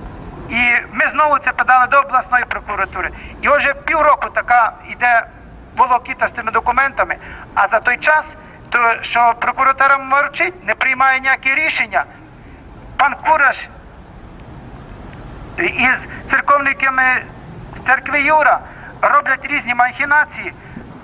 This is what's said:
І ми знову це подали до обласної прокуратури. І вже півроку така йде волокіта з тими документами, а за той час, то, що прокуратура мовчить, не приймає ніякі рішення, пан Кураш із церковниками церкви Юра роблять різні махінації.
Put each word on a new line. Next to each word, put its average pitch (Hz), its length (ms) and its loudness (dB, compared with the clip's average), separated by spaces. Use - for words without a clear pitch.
І 240 260 0
ми 294 160 0
знову 294 300 2
це 254 140 -2
подали 247 340 4
до 277 120 4
обласної 247 460 2
прокуратури. 190 680 -6
І 220 60 0
вже 277 260 2
півроку 302 600 2
така 233 380 4
йде 233 360 2
волокіта 247 520 0
з - 20 -6
тими 226 220 -8
документами, 240 640 0
а 202 140 2
за 220 120 2
той 240 160 0
час, 302 380 0
то, 233 100 0
що 233 380 2
прокуратура 269 580 2
мовчить, 285 680 -2
не 214 80 0
приймає 262 460 0
ніякі 262 340 0
рішення, 240 500 -2
пан 277 180 2
Кураш 285 420 4
із - 480 -2
церковниками 269 720 2
церкви 269 360 0
Юра 285 360 4
роблять 262 440 2
різні 247 280 -4
махінації. 254 760 0